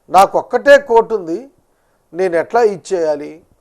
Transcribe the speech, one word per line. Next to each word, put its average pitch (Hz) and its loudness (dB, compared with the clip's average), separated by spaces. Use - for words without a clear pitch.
నాకొక్కటే 196 2
కోట్ 226 0
ఉంది, 202 -8
నేను 170 -4
ఎట్లా 226 0
ఇచ్చేయాలి?" 160 -4